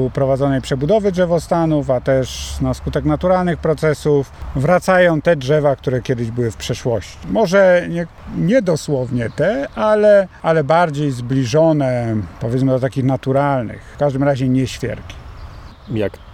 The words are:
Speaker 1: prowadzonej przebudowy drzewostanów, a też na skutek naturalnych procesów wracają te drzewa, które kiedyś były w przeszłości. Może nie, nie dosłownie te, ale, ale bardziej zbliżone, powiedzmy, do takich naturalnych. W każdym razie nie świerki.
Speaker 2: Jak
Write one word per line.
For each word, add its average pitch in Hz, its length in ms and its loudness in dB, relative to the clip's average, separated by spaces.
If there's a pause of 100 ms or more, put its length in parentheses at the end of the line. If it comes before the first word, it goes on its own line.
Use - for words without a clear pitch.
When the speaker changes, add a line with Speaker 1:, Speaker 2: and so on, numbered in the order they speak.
(140)
Speaker 1:
prowadzonej 135 480 0
przebudowy 185 500 0
drzewostanów, 165 800 0
a 127 120 0
też - 600 -2
na 131 120 -2
skutek 143 320 -4
naturalnych 180 520 0
procesów 151 760 0 (240)
wracają 175 640 2
te 170 140 4
drzewa, 143 400 2
które 127 260 -2
kiedyś 117 300 -2
były 117 200 -2
w - 60 -14
przeszłości. - 600 -4 (140)
Może 185 580 4
nie, 170 180 -4 (300)
nie 196 240 2
dosłownie 127 720 -2
te, 233 400 0
ale, 208 520 4 (140)
ale 160 220 2
bardziej 151 480 2
zbliżone, 127 1040 0 (240)
powiedzmy, 131 320 0
do 131 80 2
takich 131 240 -2
naturalnych. 131 800 0 (140)
W - 20 -16
każdym 139 260 0
razie 135 260 0
nie 131 180 2
świerki. - 480 -8 (760)
Speaker 2:
Jak 107 260 -2 (160)